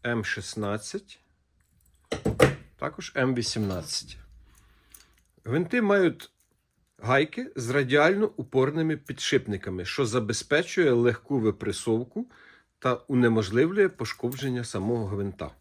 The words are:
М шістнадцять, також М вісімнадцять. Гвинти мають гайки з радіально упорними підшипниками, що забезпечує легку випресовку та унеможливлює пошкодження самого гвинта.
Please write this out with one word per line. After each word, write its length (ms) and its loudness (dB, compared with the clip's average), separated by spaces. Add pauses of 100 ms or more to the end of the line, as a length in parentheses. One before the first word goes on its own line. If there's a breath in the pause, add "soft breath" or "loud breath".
М 200 -2
шістнадцять, 920 -6 (1600)
також 360 -8
М 200 0
вісімнадцять. 840 -6 (1300 soft breath)
Гвинти 360 -2
мають 500 2 (680)
гайки 580 0
з 140 -6
радіально 680 2
упорними 600 0
підшипниками, 880 -4
що 200 -2
забезпечує 840 0
легку 480 2
випресовку 880 -2 (520 loud breath)
та 160 0
унеможливлює 920 4
пошкодження 760 -6
самого 420 -2
гвинта. 560 -6